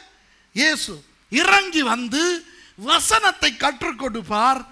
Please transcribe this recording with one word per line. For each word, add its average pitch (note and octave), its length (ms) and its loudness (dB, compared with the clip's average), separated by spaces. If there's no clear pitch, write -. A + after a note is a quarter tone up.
இயேசு, A#3 500 -2
"இறங்கி F4+ 540 2
வந்து C4 640 -2
வசனத்தை E4 840 0
கற்றுக் C#4 420 -4
கொடுப்பார். A#3 720 0